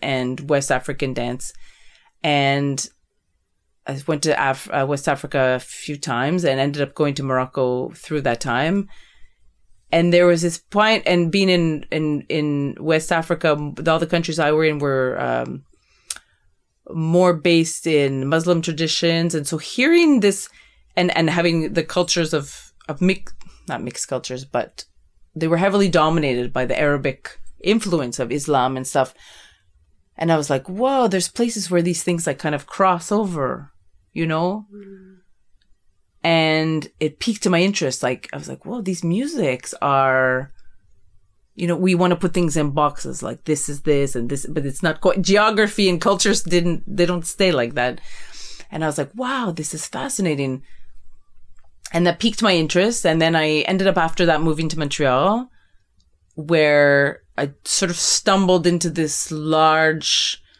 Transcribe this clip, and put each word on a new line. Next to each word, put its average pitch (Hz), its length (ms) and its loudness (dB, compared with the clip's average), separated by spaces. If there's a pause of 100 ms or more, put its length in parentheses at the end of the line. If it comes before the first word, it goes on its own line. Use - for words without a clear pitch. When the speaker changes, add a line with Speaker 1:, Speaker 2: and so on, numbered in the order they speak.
Speaker 1:
and 131 480 -4
West 143 220 2
African 131 420 -2
dance. 120 380 -6 (720)
And 143 640 0 (1000)
I 135 200 -8
went 151 160 -2
to 156 80 2 (200)
Af-, - 200 -8
uh, 139 160 0
West 143 220 -2
Africa 131 460 0
a 127 40 -4
few - 380 -12
times 143 480 -2
and 135 140 2
ended 143 220 -2
up 139 140 -4
going 143 200 0
to 143 80 -4
Morocco 127 640 -2
through - 320 -6
that 120 180 0
time. 156 480 -2 (1040)
And 170 220 4
there 175 140 8
was 170 160 4
this 170 160 -2
point, 214 460 2
and 175 260 2
being 196 180 4
in, 165 420 2
in, 151 380 -2
in 147 500 -2
West 156 320 0
Africa, 165 460 0
m-, 147 160 -6 (120)
all 160 140 2
the 165 80 0
countries 165 320 0
I 151 140 2
were 156 100 4
in 151 160 2
were, 135 400 0
um, 123 440 -4 (1300)
more 170 400 2
based 165 520 2
in 139 420 2
Muslim 165 340 2
traditions. 165 760 0
And 147 100 -4
so 156 120 -4
hearing 294 640 4
this 196 260 2 (480)
and, 180 220 0
and 165 120 2
having 165 440 0
the 160 100 0
cultures 170 500 -2
of, - 380 -8 (160)
of 147 140 -8
mix-, - 320 0 (340)
not 135 160 -6
mixed - 240 -8
cultures, 131 380 -8
but - 400 -6 (500)
they 160 120 -2
were 165 100 2
heavily 196 320 2
dominated 151 640 2
by 127 140 -2
the 131 140 -2
Arabic 143 600 -2 (240)
influence 175 560 -2
of 120 120 -4
Islam 135 440 0
and 131 120 -6
stuff. 135 260 0 (1040)
And 165 140 0
I 160 60 4
was 151 120 -4
like, 135 180 -2
"Whoa, 247 400 2
there's 185 220 -2
places 226 400 -4
where 175 140 2
these 175 200 -2
things, 170 220 -2
like, 143 140 -4
kind 151 160 -2
of 139 100 -10
cross 185 460 0
over, 147 600 -2 (400)
you 165 140 -4
know?" 180 480 -2
Speaker 2:
Mm. 190 440 -20 (1080)
Speaker 1:
And 160 640 2 (100)
it 156 200 -4
piqued 208 280 -2
my 175 140 4
interest. 180 420 0
Like, 127 300 -4
I 147 40 -10
was 147 120 -12
like, 135 160 -14
"Whoa, 226 160 -8
these 180 220 -4
musics 185 720 -2 (100)
are, 131 680 2 (1040)
you 175 120 -4
know, 170 100 0
we 185 180 2
wanna 175 200 4
put 175 180 -2
things 170 240 0
in 147 140 0
boxes, 143 520 -2
like, 127 220 -10
this 151 240 -2
is 147 140 -8
this 139 320 2
and 120 140 -2
this, 139 180 -4
but 156 180 -4
it's 135 180 -4
not 156 160 0
quite, 190 220 2
geography 208 640 2
and 175 140 2
cultures 196 420 2
didn't, 170 440 2
they 175 180 2
don't 175 220 -2
stay 190 240 2
like 120 240 0
that." 123 260 -2 (720)
And 156 120 -4
I 160 40 0
was 147 100 -2
like, 139 180 -4
"Wow, 247 360 -4
this 165 220 -8
is 160 140 -8
fascinating." 151 760 -4 (1300)
And 175 140 2
that 170 140 2
piqued 220 240 0
my 202 120 4
interest. 180 480 2
And 165 160 2
then 165 160 4
I 156 260 2
ended 190 260 0
up, 185 100 2
after 165 300 2
that, 156 160 2
moving 160 260 0
to 160 80 -4
Montreal, 151 720 0 (840)
where 147 880 4 (160)
I 143 60 0 (180)
sort - 280 -2
of 175 60 -6
stumbled 185 720 2
into 170 220 2
this 156 420 -2
large 156 1120 2 (180)